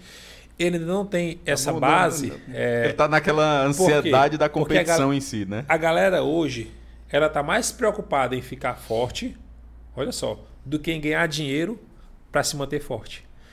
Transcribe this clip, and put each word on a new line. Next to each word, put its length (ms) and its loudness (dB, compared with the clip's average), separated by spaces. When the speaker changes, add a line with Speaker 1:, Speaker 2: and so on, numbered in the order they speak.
Speaker 1:
ele 200 0
não 260 -2
tem 340 -4
Speaker 2:
Tá 140 -2
Speaker 1:
essa 200 -2
Speaker 2:
bom, 80 -2
Speaker 1:
base, 480 2
Speaker 2:
não, 80 -10
não. 180 -16
Speaker 1:
é, 300 0
Speaker 2:
Ele 80 2
tá 160 2
naquela 560 2
Speaker 1:
por 120 4
quê? 80 6
Speaker 2:
ansiedade 440 4
da 100 2
Speaker 1:
Porque 260 0
a 80 6
gal- 20 2
Speaker 2:
competição 180 2
em 60 0
si, 240 -6
né? 240 -6
Speaker 1:
a 80 4
galera 460 2
hoje, 480 -2
ela 180 4
tá 140 -2
mais 300 -2
preocupada 640 -2
em 60 -6
ficar 320 -6
forte, 600 -6
olha 160 -6
só, 320 -6
do 140 -4
que 140 -4
em 80 -4
ganhar 260 0
dinheiro 540 -4
pra 140 0
se 120 -4
manter 240 -4
forte. 460 -12